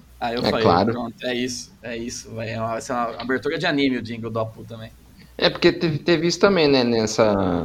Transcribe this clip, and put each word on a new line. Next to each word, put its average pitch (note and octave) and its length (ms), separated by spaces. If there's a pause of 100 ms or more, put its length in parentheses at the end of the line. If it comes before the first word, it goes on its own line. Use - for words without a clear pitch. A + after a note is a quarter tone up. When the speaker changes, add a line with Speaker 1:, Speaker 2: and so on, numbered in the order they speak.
(200)
Speaker 1:
Aí A#2+ 140
eu A#2+ 100
Speaker 2:
É G#2+ 60
Speaker 1:
falei, A#2 140
Speaker 2:
claro. G2+ 280
Speaker 1:
"Pronto, A#2+ 220 (100)
é B2+ 100
isso, B2 380 (100)
é A#2 140
isso, A#2 380
vai, A2 160
é A2+ 100
uma, A2+ 120
vai A2+ 100
ser - 100
uma A#2+ 260
abertura B2+ 400
de D3+ 60
anime C#3 320
o A#2 60
jingle A2+ 280
do A2 80
Apu A2+ 260
também." A2+ 260 (480)
Speaker 2:
É, F3 100
porque E3+ 240
teve, D#3+ 260
teve E3+ 280
isso E3+ 140
também, F#3+ 280
né, C3 160
nessa, G#2+ 800